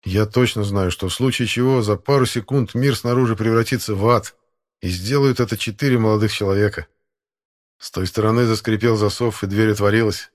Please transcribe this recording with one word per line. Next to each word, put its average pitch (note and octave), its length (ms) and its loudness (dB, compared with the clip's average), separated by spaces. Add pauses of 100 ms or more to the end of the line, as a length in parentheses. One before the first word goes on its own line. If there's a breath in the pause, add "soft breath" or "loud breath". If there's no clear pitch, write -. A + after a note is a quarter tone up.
Я G2 220 0
точно A2 380 0
знаю, G2 260 -2
что F2+ 200 -6
в - 40 -6
случае B2+ 340 -2
чего B2+ 360 0
за G#2 120 0
пару C3+ 300 2
секунд B2 480 -4
мир B2+ 220 0
снаружи A#2+ 400 0
превратится A2+ 580 0
в G2 140 0
ад, A#2 280 2 (440)
и F#2 100 -6
сделают B2 500 0
это A2+ 180 0
четыре B2 420 -2
молодых G#2+ 320 2
человека. G2 560 -2 (920)
С - 140 -18
той F#2+ 160 -4
стороны A2 380 2
заскрипел A2+ 520 0
засов, G#2+ 460 -2
и G2+ 40 -4
дверь G#2+ 240 2
отворилась. G#2 640 0